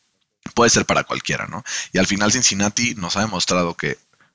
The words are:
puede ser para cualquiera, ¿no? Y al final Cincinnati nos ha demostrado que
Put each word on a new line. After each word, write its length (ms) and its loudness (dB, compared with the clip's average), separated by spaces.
puede 160 6
ser 160 4
para 180 2
cualquiera, 420 -6
¿no? 160 -12
Y 60 0
al 80 4
final 260 2
Cincinnati 640 0
nos 200 -4
ha 40 0
demostrado 560 0
que 200 -4